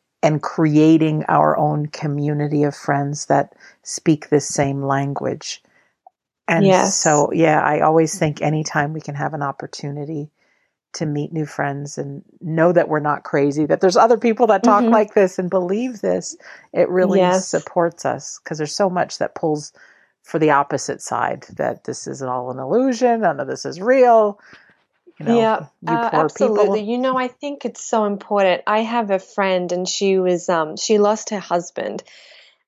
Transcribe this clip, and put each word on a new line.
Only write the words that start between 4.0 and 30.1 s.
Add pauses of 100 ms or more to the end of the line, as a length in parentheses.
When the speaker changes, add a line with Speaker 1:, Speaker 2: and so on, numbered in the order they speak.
Speaker 1:
the
same
language. (880)
And
Speaker 2:
Yes.
Speaker 1:
so,
yeah,
I
always
think
anytime
we
can
have
an
opportunity (640)
to
meet
new
friends
and (180)
know
that
we're
not
crazy,
that
there's
other
people
that
talk
Speaker 2:
Mm-hmm.
Speaker 1:
like
this
and
believe
this, (360)
it
really
Speaker 2:
Yes.
Speaker 1:
supports
us,
'cause
there's
so
much
that
pulls (500)
for
the
opposite
side, (140)
that
this
is
all
an
illusion,
none
of
this
is
real. (800)
You
know,
Speaker 2:
Yeah, (160)
Speaker 1:
you
Speaker 2:
uh,
Speaker 1:
poor
Speaker 2:
absolutely.
Speaker 1:
people.
Speaker 2:
You
know,
I
think
it's
so
important.
I
have
a
friend,
and
she